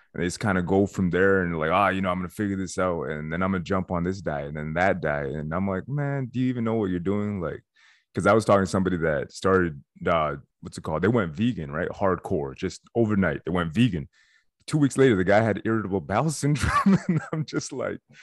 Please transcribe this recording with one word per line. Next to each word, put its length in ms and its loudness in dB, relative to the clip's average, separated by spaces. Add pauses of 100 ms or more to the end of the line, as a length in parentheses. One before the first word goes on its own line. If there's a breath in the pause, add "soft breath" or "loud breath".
(140 soft breath)
and 100 -6
they 40 0
just 140 -6
kinda 220 2
go 240 2
from 240 -2
there 320 4
and 160 -2
like, 120 0
"Ah, 180 4
you 120 -2
know, 100 0
I'm 80 -4
gonna 100 -8
figure 280 -4
this 220 -6
out, 260 0
and 280 -6
then 100 -2
I'm 100 0
gonna 100 -2
jump 280 -2
on 140 0
this 160 -4
diet 280 -4
and 80 -8
then 180 -6
that 260 2
diet." 340 -2
And 180 -6
I'm 140 -2
like, 220 -4
"Man, 380 -4
do 140 -6
you 80 2
even 160 -4
know 100 0
what 160 0
you're 80 -2
doing?" 420 -2
Like, 220 -6 (520 soft breath)
'cause 120 2
I 60 8
was 120 4
talking 200 6
to 60 -6
somebody 260 0
that 360 -2
started, 500 2 (240)
uh, 300 0 (240)
what's 160 -14
it 60 -12
called? 200 -2
They 60 4
went 260 0
vegan, 360 -4
right? 180 -4
Hardcore, 680 -2
just 260 -8 (140)
overnight, 500 2
they 60 -4
went 220 -2
vegan. 360 2 (580 soft breath)
Two 120 0
weeks 180 2
later, 200 6
the 80 2
guy 160 6
had 240 0
irritable 360 0
bowel 300 0
<laughs> 0 -
syndrome, 680 2 (120)
and 120 0 (120)
I'm 120 -4
just 280 -8
like, 260 -6 (240 loud breath)